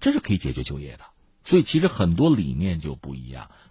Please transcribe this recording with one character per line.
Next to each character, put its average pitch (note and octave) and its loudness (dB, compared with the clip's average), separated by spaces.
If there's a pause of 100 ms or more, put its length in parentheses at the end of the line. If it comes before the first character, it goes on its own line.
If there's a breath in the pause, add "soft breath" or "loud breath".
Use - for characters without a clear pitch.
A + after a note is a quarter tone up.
这 C#4 2
是 D4 2
可 - -2
以 - 2
解 C2 -4
决 - -4
就 C#2 -8
业 C2+ -14
的。 - -20 (400)
所 F#3 4
以 D#3+ 6
其 - 2
实 F3+ 2
很 E2+ 2
多 D3+ 4
理 D#2 0
念 E2 -2
就 C#2+ -8
不 C#2 -14
一 B1+ -14
样， B1+ -16 (220 soft breath)